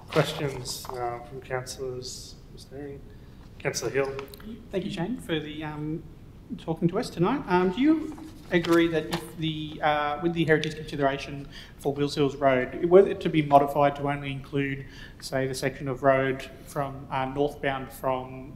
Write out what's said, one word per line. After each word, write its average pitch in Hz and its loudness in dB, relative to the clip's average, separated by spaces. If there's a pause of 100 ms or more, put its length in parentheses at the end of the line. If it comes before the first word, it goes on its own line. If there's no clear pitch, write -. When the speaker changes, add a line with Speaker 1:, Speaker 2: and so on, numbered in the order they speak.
Speaker 1:
questions, 147 -2
uh, 120 -6 (100)
from 135 -12
councillors? 127 -8 (1200)
Councillor 131 -4
Hill. 135 0 (560)
Speaker 2:
Thank 190 -2
you, - -4
Shane, 180 -2
for 160 -2
the, 151 -8
um, 151 -6 (540)
talking 170 -2
to 180 2
us 254 -4
tonight. 233 2
Um, 185 6
do 240 -2
you 311 4 (360)
agree 170 6
that 160 0
if - -6
the, 156 -4
uh, 147 2
with 170 2
the 165 2
heritage 156 4
consideration 143 -2 (320)
for 143 -2
Wills 143 0
Hills 139 2
Road, 131 2
were 180 10
it - -2
to 180 0
be 156 2
modified 143 6
to 143 -4
only 143 -4
include, 135 -4 (320)
say, 131 -2
the 135 -4
section 139 -4
of 131 -4
road 135 4 (160)
from, 135 -6
uh, 135 -2
northbound 135 -2
from 131 -4